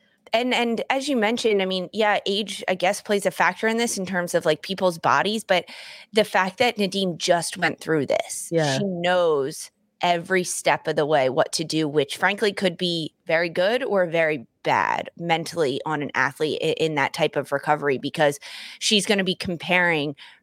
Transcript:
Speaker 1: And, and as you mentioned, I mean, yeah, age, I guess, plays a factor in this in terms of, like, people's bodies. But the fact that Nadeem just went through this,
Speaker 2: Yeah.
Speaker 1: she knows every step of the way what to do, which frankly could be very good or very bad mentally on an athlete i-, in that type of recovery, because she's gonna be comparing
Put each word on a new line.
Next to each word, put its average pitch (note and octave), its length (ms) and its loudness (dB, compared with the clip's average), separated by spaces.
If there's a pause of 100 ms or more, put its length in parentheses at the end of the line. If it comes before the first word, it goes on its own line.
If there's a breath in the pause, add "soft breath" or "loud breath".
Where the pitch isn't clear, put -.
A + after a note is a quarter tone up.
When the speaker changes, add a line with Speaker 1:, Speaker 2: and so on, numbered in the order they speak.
(320)
Speaker 1:
And, A#3+ 220 2
and A#3 340 0
as C4+ 200 -2
you C#4 80 0
mentioned, A3 440 2
I F#3+ 60 0
mean, F#3 260 -4
yeah, G#3 320 2
age, G3 440 -4
I F#3+ 60 0
guess, F#3 280 0
plays G3+ 240 0
a F3+ 40 2
factor F#3 380 0
in A3+ 80 0
this A#3 220 -2
in F#3 80 -4
terms F3 280 -2
of, E3+ 120 0
like, D#3 160 2
people's F3+ 360 -2
bodies. D#3+ 460 2
But G3 220 0 (460 loud breath)
the G#3+ 120 4
fact F#3+ 340 0
that A#3+ 200 2
Nadeem F#3+ 400 -2
just E3+ 400 0
went E3 220 -2
through D#3 260 0
this, - 440 -4
Speaker 2:
Yeah. D3+ 280 2
Speaker 1:
she G3+ 60 0
knows E3+ 840 0 (300)
every F3 440 2
step - 420 0
of D#3 80 0
the D#3 100 2
way C#3 240 4
what C#3+ 220 2
to E3 140 -4
do, D#3 240 0
which C#3+ 280 0
frankly G3+ 360 0
could F#3 240 -2
be E3+ 360 -4 (140)
very E3+ 220 2
good F#3+ 340 0
or G3 240 2
very D#3 400 0 (160)
bad G2 560 0
mentally E3 640 -2
on D3+ 180 -4
an C3+ 120 -6
athlete C3+ 480 0
i-, D#3+ 40 -2 (120)
in D#3 160 0
that C#3 180 0
type D3+ 220 0
of C#3+ 160 -4
recovery, C#3+ 480 0
because C#3+ 400 0 (400 loud breath)
she's G3+ 280 2
gonna G3 180 2
be F3+ 100 0
comparing E3+ 800 0 (280 loud breath)